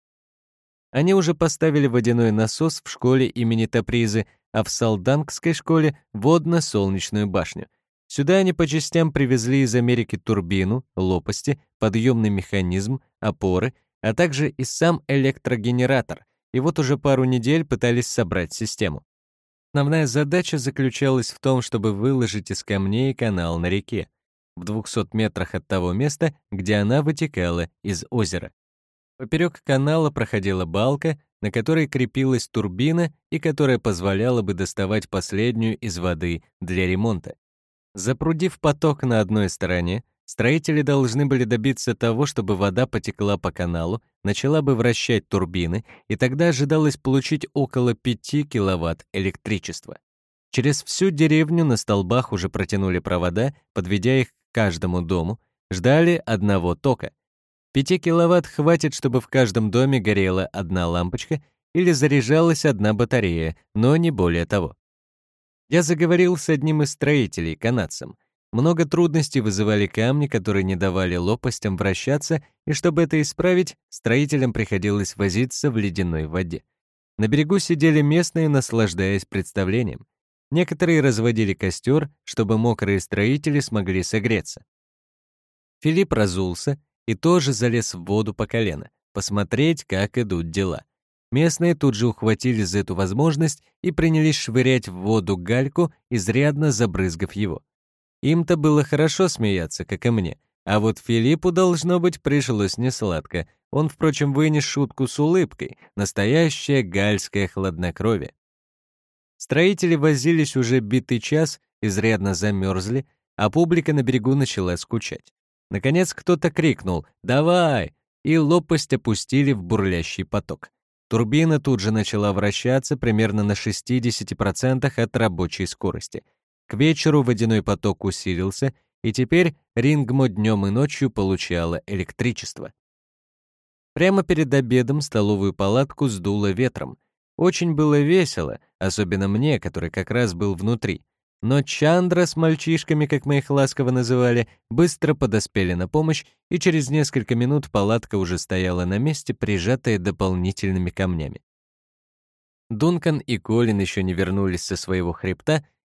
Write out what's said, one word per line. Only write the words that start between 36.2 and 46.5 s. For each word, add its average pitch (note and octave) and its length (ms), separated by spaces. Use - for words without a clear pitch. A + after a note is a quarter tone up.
для F#2 260
ремонта. F#2+ 480
Запрудив D3+ 640
поток D3 460
на A#2+ 160
одной G#2 280
стороне, F2+ 540
строители D3+ 580
должны C#3 440
были C3+ 180
добиться A#2+ 500
того, A#2 320
чтобы G#2 300
вода G2+ 320
потекла G2+ 500
по F2+ 140
каналу, F2 500
начала C#3 380
бы C3+ 120
вращать A#2 540
турбины, F2+ 560
и G#2+ 80
тогда C#3 320
ожидалось D3 480